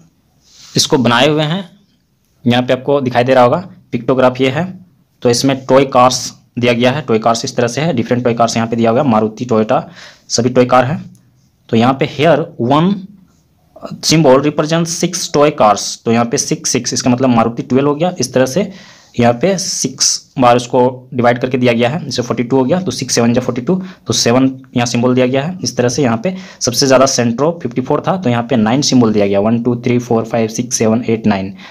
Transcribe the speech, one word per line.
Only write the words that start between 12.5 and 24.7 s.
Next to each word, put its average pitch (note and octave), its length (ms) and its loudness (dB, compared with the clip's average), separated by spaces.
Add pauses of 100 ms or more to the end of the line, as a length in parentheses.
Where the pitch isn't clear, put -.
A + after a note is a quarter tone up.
one E3 260 2 (1120)
symbol C#3+ 380 4
represents D#3 580 -2
six - 320 -4
toy D3 180 4 (100)
cars, G#2 300 2 (140)
तो A#2 80 0
यहाँ A#2 120 2
पे C3 140 -2
सिक्स, - 320 -4
सिक्स, - 240 -4
इसका B2+ 160 -2
मतलब B2 180 0
मारुति A#2 340 0
ट्वेल्व C#3 260 0
हो D3 60 0
गया। F3 260 -2
इस A#2+ 140 -4
तरह C3 120 2
से F3+ 240 -4 (480)
यहाँ A#2 160 4
पे F3+ 240 -2
six - 500 -4 (300)
bar B2 180 6
उसको B2 240 0 (340)
divide A#2+ 260 2
करके C3 180 -2
दिया A#2+ 140 2
गया A#2 160 2
है, D#3 160 -4
जैसे B2 180 -6
फ़ोर्टी B2+ 200 -4
टू A#2+ 140 0
हो C3 80 2
गया E3 160 0
तो F#3 100 -4
सिक्स - 240 -6
सेवन A#2+ 200 2
जा A#2+ 60 2
फ़ोर्टी A#2+ 220 -4
टू, E3+ 120 0 (320)
तो A2+ 60 -4
सेवन B2+ 320 2 (320)